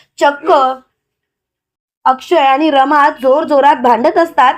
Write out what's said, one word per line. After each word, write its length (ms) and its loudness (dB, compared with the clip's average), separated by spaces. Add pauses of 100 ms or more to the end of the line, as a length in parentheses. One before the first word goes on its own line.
(200)
चक्क 320 -2 (1500)
अक्षय 320 -2
आणि 340 0
रमा 360 2 (140)
जोरजोरात 600 0
भांडत 340 0
असतात. 400 0